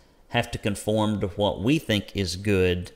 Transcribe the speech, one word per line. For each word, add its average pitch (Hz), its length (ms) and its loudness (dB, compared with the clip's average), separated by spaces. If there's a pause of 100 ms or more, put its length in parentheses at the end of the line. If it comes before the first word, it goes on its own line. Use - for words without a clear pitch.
(300)
have 120 220 -2
to - 60 -6
conform 107 640 0
to 104 60 -2
what 95 340 -2
we 139 180 2
think - 360 -2
is 92 200 -2
good 92 600 2